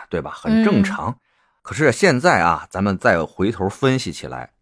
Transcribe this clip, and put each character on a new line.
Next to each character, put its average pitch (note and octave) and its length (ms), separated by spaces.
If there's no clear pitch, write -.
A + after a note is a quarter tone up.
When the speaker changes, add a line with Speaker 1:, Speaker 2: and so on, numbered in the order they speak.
Speaker 1:
对 F2 140
吧？ C#2+ 120
很 A3+ 300
正 E3+ 180
常。 G3 280
Speaker 2:
嗯。 B2+ 60
Speaker 1:
可 - 140
是 D3 180
现 E3 260
在 C#3 220
啊， E2 300
咱 F#2 120
们 G2+ 140
再 F#2 260
回 F#2+ 300
头 F#2+ 160
分 C3 300
析 F#2 120
起 - 180
来， B1 220